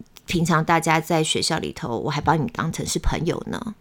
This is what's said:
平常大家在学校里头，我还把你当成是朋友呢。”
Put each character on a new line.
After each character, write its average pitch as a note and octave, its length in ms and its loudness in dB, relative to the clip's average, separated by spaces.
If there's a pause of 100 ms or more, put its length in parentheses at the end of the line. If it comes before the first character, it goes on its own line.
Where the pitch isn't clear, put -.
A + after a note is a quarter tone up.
(260)
平 E3 180 0
常 D#3+ 220 4
大 E3 140 4
家 D#3+ 200 4
在 D#3+ 240 2
学 - 180 0
校 - 180 0
里 D2 120 -4
头， A#2 280 -6
我 - 100 -2
还 D3 100 -2
把 C#3+ 160 4
你 D3+ 160 0
当 - 200 -2
成 - 140 -6
是 - 120 -4
朋 - 280 0
友 - 220 -2
呢。” - 340 -8